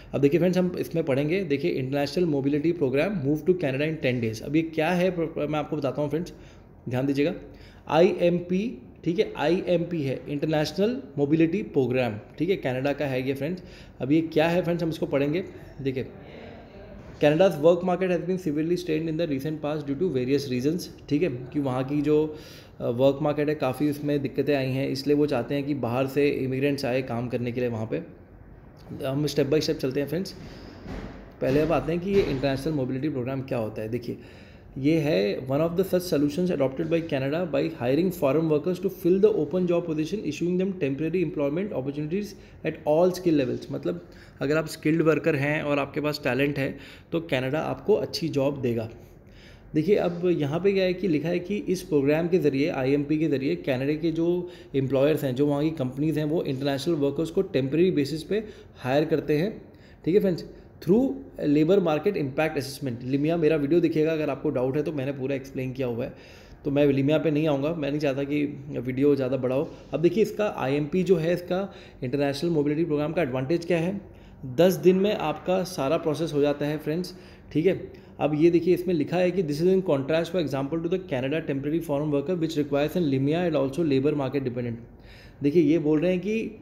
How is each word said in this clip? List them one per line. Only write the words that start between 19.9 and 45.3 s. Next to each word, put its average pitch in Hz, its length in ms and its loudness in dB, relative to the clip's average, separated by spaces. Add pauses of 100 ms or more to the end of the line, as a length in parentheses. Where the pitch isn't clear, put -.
to 180 160 0
various 127 340 0
reasons, 143 580 -2
ठीक 151 120 2
है, 180 80 2
कि 131 300 -6
वहाँ 135 240 0
की 147 180 -2
जो, 151 340 2 (440)
अ, 131 100 -4
work 135 320 4
market 147 280 0
है, 151 60 0
काफ़ी 143 340 0
उसमें 143 320 -2
दिक्कतें 143 340 0
आई 135 140 0
हैं, 135 200 -2
इसलिए 135 260 0
वो 147 100 4
चाहते 139 300 0
हैं 143 80 -2
कि 143 100 -2
बाहर 123 340 0
से 143 220 2
immigrants 131 560 -2
आए 127 160 0
काम 123 260 -4
करने 120 240 -4
के 123 80 -4
लिए 123 100 0
वहाँ 113 240 -4
पे। 160 80 -2 (1040)
हम 139 220 0
step 143 180 2
by 143 140 2
step 147 140 0
चलते 139 260 -2
हैं 139 80 -2
friends। 170 240 -4 (1120)
पहले 135 180 2
अब 156 120 2
आते 147 200 0
हैं 175 100 -2
कि 196 100 -4
ये 196 100 6
international 139 520 0
mobility 131 360 -2
program 131 320 -4
क्या 131 160 -4
होता 107 240 -4
है। 107 80 -6
देखिए, 120 280 -6 (600)
ये 147 220 2
है 165 480 0
one 135 120 0
of 165 100 2
the 175 140 0
such 180 200 0 (100)
solutions 147 320 2
adopted 147 400 0
by 165 240 0
Canada 143 460 -2
by 151 140 2 (140)
hiring 151 280 2 (120)
foreign 156 260 2
workers 151 280 0
to 180 80 -4
fill 185 360 2
the 208 160 6
open 175 300 0
job 170 180 2
position, 156 300 -4
issuing 170 460 -2
them 190 120 -2 (100)
temporary 156 420 0
employment 151 480 -2
opportunities 151 520 -4 (400)
at 160 80 -2 (140)
all 170 240 4
skill 160 300 2
levels। 120 300 -4
मतलब 170 340 -6 (360)
अगर 143 160 0
आप 160 100 -2
skilled 156 340 0
worker 156 340 2